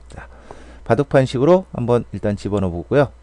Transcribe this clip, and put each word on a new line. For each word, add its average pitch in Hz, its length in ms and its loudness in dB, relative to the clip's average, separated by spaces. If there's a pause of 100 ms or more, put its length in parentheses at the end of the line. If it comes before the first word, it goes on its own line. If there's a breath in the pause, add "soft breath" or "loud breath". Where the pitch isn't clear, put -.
자, - 180 -20 (560 loud breath)
바둑판식으로 143 920 2
한번 120 380 0
일단 101 260 -4
집어넣어 95 340 -2
보고요. 120 420 0 (100)